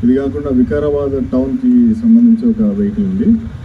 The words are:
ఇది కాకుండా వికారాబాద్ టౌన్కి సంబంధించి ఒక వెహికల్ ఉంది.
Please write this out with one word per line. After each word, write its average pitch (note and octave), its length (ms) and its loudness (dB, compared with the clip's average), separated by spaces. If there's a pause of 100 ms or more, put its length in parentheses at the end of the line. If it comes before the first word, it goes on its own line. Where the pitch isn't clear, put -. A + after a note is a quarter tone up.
ఇది B2 120 2
కాకుండా C#3 340 -4
వికారాబాద్ C#3 800 -2
టౌన్కి B2+ 640 0
సంబంధించి A#3 540 4
ఒక A3 120 -2 (180)
వెహికల్ G3+ 260 -2
ఉంది. F#3+ 200 -2 (400)